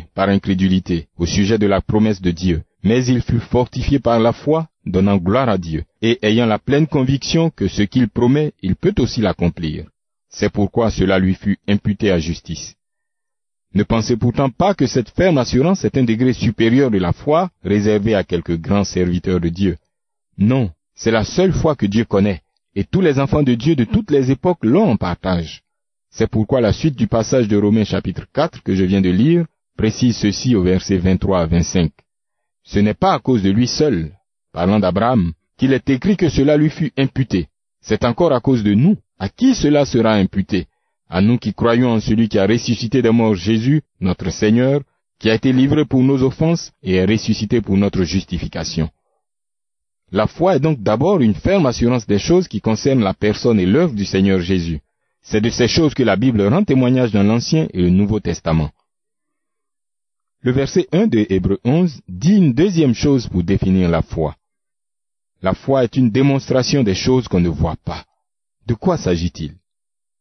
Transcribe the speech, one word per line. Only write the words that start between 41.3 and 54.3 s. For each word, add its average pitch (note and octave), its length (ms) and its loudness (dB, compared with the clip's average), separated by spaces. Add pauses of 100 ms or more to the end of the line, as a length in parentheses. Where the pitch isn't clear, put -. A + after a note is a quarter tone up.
qui A2+ 160 -6
croyons A#2 380 0
en A2+ 80 0
celui G#2+ 300 0
qui A2 80 -2
a F#2+ 80 2
ressuscité A#2+ 560 0
des A#2 80 2
morts A2+ 260 2
Jésus, A2+ 460 0 (180)
notre F2+ 300 -4
Seigneur, B2 520 2 (380)
qui - 100 0
a A3 60 2
été A3 160 0
livré C#3+ 340 2
pour C3 180 0
nos C3+ 180 2
offenses D#3+ 500 -2 (120)
et F#2 120 -2
est F#2 100 2
ressuscité G#2+ 560 0
pour G2 160 -2
notre F#2+ 260 0
justification. D#2+ 840 -6 (1200)
La G#2+ 160 0
foi F3+ 280 0
est C#3 40 0
donc C#3+ 220 0
d'abord C#3+ 400 0
une A2 120 2
ferme F#3 320 0
assurance A#2+ 400 0
des G2+ 140 0
choses F3 280 0
qui G#2 140 -8
concernent A#2 420 0
la F#2 120 0
personne G#2+ 440 0
et F2+ 60 2
l'œuvre C#3+ 280 2
du G2+ 120 -4
Seigneur F#2+ 340 2